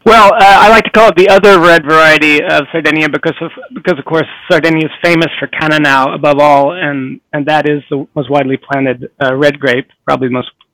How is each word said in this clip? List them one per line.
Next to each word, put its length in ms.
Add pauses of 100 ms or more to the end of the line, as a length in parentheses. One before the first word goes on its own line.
Well, 280
uh, 80
I 300
like 140
to 60
call 180
it 80
the 120
other 320
red 240
variety 580
of 200 (100)
Sardinia 380
because 320
of, 80 (240)
because, 240
of 80
course, 200 (240)
Sardinia 360
is 60 (100)
famous 260 (100)
for 100
Cannonau 640
above 240
all, 340
and, 480 (140)
and 120
that 220
is 220
the 240
most 160
widely 260
planted, 540 (120)
uh, 120
red 260
grape, 300 (160)
probably 220
the 60
most 160 (240)